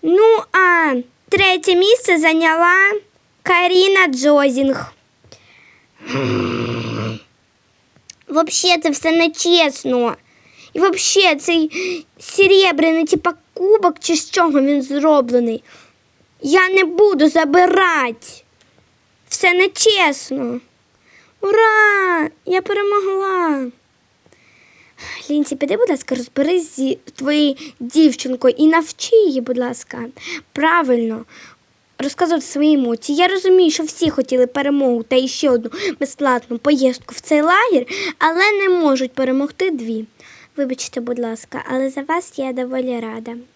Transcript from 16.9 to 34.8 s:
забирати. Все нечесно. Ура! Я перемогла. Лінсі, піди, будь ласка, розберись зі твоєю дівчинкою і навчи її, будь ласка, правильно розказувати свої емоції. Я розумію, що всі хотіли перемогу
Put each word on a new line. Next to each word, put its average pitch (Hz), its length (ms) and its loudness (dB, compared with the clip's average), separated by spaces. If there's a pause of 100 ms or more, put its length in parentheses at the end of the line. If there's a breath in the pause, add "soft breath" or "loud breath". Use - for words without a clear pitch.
забирати. 320 1000 2 (1000)
Все 359 240 0
нечесно. 311 1080 0 (800 soft breath)
Ура! 403 880 2 (160)
Я 370 160 0
перемогла. 381 1080 -2 (1600 loud breath)
Лінсі, 294 260 -2
піди, 220 200 -2
будь 466 140 0
ласка, 269 240 -4
розберись 302 640 -4
зі 269 220 -4 (180)
твоєю 294 400 0 (240 loud breath)
дівчинкою 254 800 0
і 311 80 4
навчи 330 500 0
її, 320 240 4
будь 240 180 -4
ласка, 247 400 -6 (540 loud breath)
правильно 254 720 0 (760 loud breath)
розказувати 320 440 -2
свої 302 280 2
емоції. 254 440 -2
Я 359 100 2
розумію, 370 420 2
що 320 120 -4
всі 233 280 -4
хотіли 254 360 0
перемогу 277 560 -2